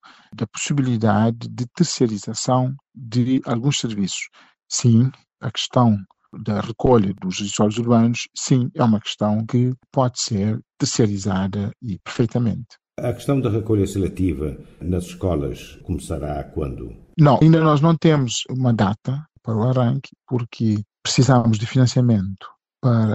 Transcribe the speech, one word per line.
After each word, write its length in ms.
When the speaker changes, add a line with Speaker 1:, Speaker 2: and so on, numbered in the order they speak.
Speaker 1:
da 120
possibilidade 1040
de 260
terceirização 1000
de 500
alguns 340
serviços. 500
Sim, 420
a 100
questão 480
da 180
recolha 540
dos 220
resíduos 180
sólidos 240
urbanos, 560
sim, 400
é 80
uma 180
questão 460
que 260
pode 280
ser 400
terceirizada 920
e 180
perfeitamente. 800
Speaker 2:
A 140
questão 280
da 100
recolha 360
seletiva 680
nas 240
escolas 800
começará 600
quando? 500
Speaker 1:
Não, 240
ainda 180
nós 200
não 160
temos 520
uma 240
data 540
para 140
o 60
arranque, 480
porque 560
precisamos 560
de 80
financiamento 840
para 340